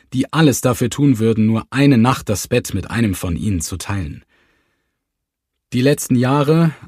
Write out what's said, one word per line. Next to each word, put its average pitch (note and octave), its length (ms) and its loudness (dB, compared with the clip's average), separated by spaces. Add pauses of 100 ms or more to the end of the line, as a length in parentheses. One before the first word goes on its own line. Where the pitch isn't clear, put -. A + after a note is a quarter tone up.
(120)
die C3 200 -4
alles D3+ 280 2
dafür B2 300 0
tun C#3 280 2
würden, A2 260 0
nur A2 260 0
eine C#3 280 4
Nacht B2 300 2
das G2+ 180 -4
Bett - 260 -2
mit F#2 160 -6
einem A2 280 -2
von F2 180 -6
ihnen F#2 260 -4
zu F2 180 -8
teilen. F#2 460 -8 (1500)
Die B2 100 0
letzten C#3 320 0
Jahre, C#3+ 560 2 (180)